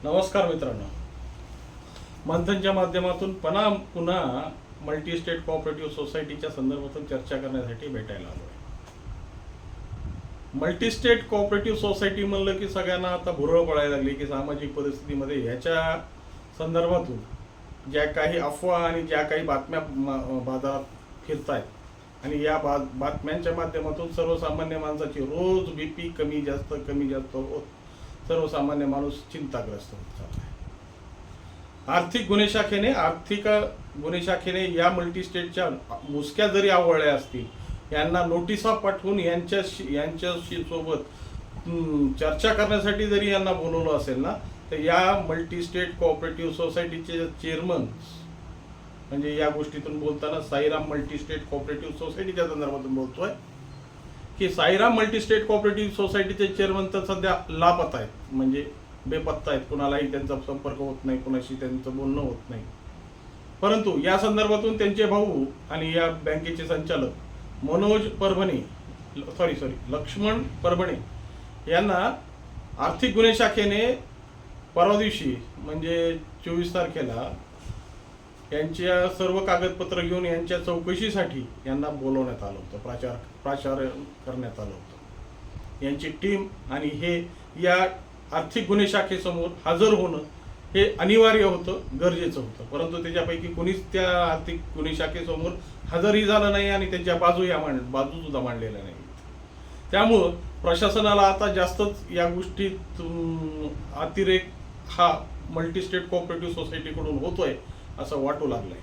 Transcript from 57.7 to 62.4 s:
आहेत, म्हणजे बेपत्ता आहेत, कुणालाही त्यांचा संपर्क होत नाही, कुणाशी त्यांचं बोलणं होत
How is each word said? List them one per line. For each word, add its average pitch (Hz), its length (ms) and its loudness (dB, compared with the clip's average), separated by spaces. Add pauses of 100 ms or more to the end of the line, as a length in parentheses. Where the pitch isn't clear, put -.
आहेत, 110 100 -6 (240)
म्हणजे 131 380 2 (360)
बेपत्ता 156 440 -2
आहेत, 135 200 0
कुणालाही 143 400 0
त्यांचा 135 240 -2 (120)
संपर्क 135 320 -6
होत 135 260 -6
नाही, 131 140 0
कुणाशी 131 360 -2
त्यांचं 127 420 -4
बोलणं 135 240 0
होत 127 300 -4